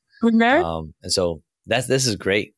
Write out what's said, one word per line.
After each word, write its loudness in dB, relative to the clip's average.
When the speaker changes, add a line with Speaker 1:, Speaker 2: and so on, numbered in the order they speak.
Speaker 1:
Mm-hmm. 4
Speaker 2:
Um, -6
and -8
so -2
that's, -2
this 2
is -2
great. -2